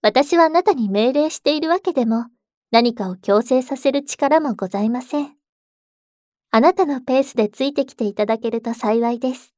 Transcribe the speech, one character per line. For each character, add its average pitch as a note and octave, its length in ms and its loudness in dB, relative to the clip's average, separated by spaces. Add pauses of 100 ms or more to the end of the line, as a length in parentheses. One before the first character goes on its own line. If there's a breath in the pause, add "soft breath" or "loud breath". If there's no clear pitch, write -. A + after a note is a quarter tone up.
私 C4 340 2
は E4 100 6
あ D#4+ 40 2
な E4 140 2
た F#4+ 100 2
に A#3 160 -2
命 G#3+ 240 0
令 D4+ 160 2
し - 100 -10
て D4 160 0
い D4+ 60 -4
る D#4+ 80 -2
わ F4 100 2
け F4+ 140 -4
で A#3+ 140 0
も、 A3+ 180 -2 (460)
何 A#3 240 2
か F#3+ 160 -6
を F3+ 60 -10
強 G#3 260 2
制 B3+ 180 0
さ C4 160 -8
せ C4+ 140 0
る C#4+ 120 0
力 C#4+ 360 0
も C#4+ 160 -4
ご F#3+ 120 -6
ざ G3 140 -4
い A3 80 0
ま B3 140 -4
せ - 180 -4
ん。 - 140 -10 (1120)
あ A3 100 2
な D#4 140 4
た F#4 140 0
の C4+ 140 -4
ペ C4 180 0
ー C4+ 40 2
ス - 140 -6
で G#3+ 120 2
つ - 140 -6
い C#4+ 120 -4
て C#4 100 0
き C#4 100 -20
て A#3 100 -4
い G3+ 100 -6
た G#3 100 0
だ A3 140 -2
け A#3 100 -4
る A3+ 120 -6
と A#3 120 -6
幸 A#3 380 0
い A#3+ 80 -6
で B3+ 160 -4
す。 - 220 -20